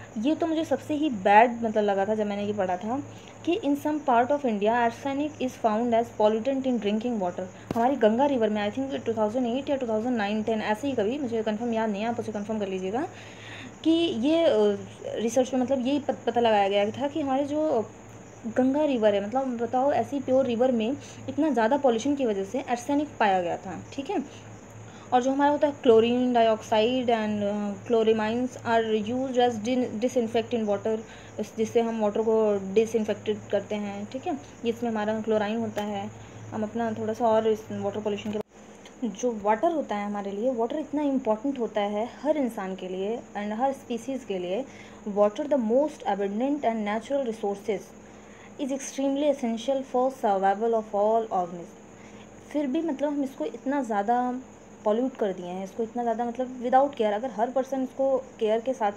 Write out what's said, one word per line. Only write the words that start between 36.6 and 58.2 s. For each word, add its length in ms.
अपना 280
थोड़ा 220
सा 140
और 200
इस 120
वाटर 280
पॉल्यूशन 320
के, 80
जो 360
वाटर 280
होता 240
है 100
हमारे 260
लिए, 200
वाटर 280
इतना 220
इंपॉर्टेंट 580
होता 220
है 280
हर 160
इंसान 380
के 120
लिए 300
and 340
हर 220
स्पीशीज़ 520
के 140
लिए। 260
Water 320
the 180
most 380
abundant 600
and 280
natural 360
resources 560
is 100
extremely 640
essential 420
for 340
survival 580
of 160
all 260
organism। 520
फिर 160
भी, 140
मतलब, 280
हम 140
इसको 220
इतना 380
ज़्यादा 560
पॉल्यूट 300
कर 180
दिए 120
हैं, 180
इसको 200
इतना 200
ज़्यादा, 220
मतलब, 380
without 280
care, 220
अगर 180
हर 180
पर्सन 340
इसको 340
केयर 420